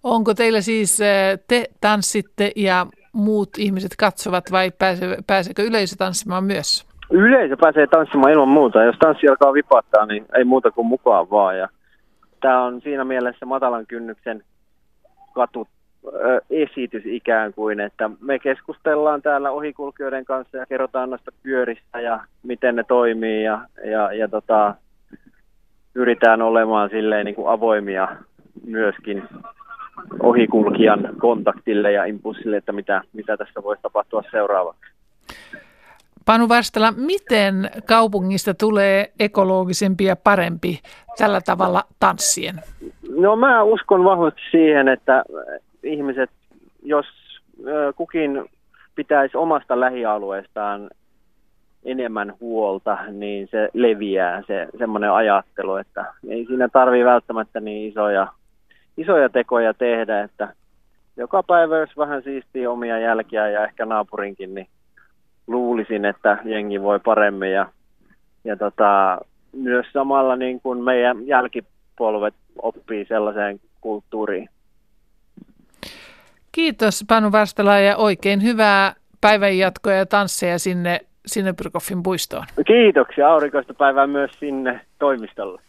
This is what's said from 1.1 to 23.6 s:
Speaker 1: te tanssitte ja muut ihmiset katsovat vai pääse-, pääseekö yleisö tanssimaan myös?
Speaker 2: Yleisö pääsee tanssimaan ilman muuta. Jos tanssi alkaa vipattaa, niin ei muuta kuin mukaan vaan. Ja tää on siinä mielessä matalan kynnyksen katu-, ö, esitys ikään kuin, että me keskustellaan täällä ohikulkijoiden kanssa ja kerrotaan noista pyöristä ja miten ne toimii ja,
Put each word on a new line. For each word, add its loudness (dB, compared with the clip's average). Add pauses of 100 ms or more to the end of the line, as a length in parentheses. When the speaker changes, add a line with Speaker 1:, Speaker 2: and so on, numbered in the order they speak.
Speaker 1:
te 2 (160)
tanssitte 0
ja 0 (260)
muut 0
ihmiset -2
katsovat 0
vai 4
pääse-, -2
pääseekö 0
yleisö 0
tanssimaan -4
myös? -4 (200)
Speaker 2:
Yleisö 4
pääsee 6
tanssimaan 4
ilman 6
muuta. 6
Jos 4
tanssi 4
alkaa 6
vipattaa, 4
niin -6
ei 4
muuta 4
kuin -4
mukaan 2
vaan. 2
Ja -6 (720)
tää 2
on -6
siinä -6
mielessä -4
matalan -4
kynnyksen -14 (920)
katu-, -6 (380)
ö, -2 (100)
esitys -6
ikään -2
kuin, -4
että -6 (100)
me -4
keskustellaan -2
täällä -2
ohikulkijoiden -10
kanssa -8
ja -12
kerrotaan -6
noista -14 (100)
pyöristä -6
ja -6 (220)
miten -2
ne -4
toimii 0
ja, -2 (240)